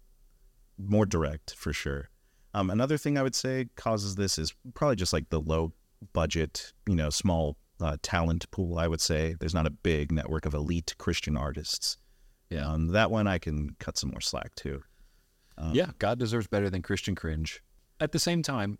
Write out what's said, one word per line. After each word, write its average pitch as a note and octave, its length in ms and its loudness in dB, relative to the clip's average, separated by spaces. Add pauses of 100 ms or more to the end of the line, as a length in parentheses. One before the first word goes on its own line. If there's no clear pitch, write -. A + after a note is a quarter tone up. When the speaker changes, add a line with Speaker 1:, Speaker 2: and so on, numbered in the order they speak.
(760)
Speaker 1:
More G#2 300 4
direct, D#2+ 480 -2
for - 180 -4
sure. C#2 360 -4 (440)
Um, G2 160 2
another C3 280 2
thing D3 200 0
I C3+ 60 2
would C3 120 0
say C3 400 -2
causes G2+ 400 -2
this G2 220 0
is D#2 160 -2 (220)
probably D3 220 4
just, F2+ 160 0
like, D2+ 160 -2
the D#2+ 120 0
low D#2+ 320 0 (400)
budget, D#2+ 580 -2 (160)
you G2 80 4
know, D2+ 140 2
small, E2 480 2 (240)
uh, D2 220 0
talent E2 480 0
pool, E2+ 260 -2
I E2 100 2
would D#2+ 140 0
say. D#2+ 380 2
There's D#2+ 160 -2
not D#2+ 120 4
a D2 40 0
big D2 400 0
network D#2 340 0
of D2+ 80 -2
elite D2+ 460 -2
Christian D#2+ 360 -2
artists. C#2+ 600 -4 (540)
Speaker 2:
Yeah. D2 200 -2
Speaker 1:
Um, D#2+ 180 2
that G2+ 220 6
one G#2 160 4
I F#2 120 2
can D2+ 400 -2
cut - 180 -8
some C2+ 140 -2
more - 100 -8
slack - 360 -6
to. C#2 260 -6 (760)
Um, D#2+ 180 -2
Speaker 2:
Yeah, C3 240 2
God G#2+ 180 2
deserves A#2 300 0
better G2+ 220 2
than F2+ 120 0
Christian G2 340 -2
cringe. D#2+ 460 -4 (380)
At D3+ 140 0
the E3 60 0
same E3+ 220 2
time, G#2 380 -2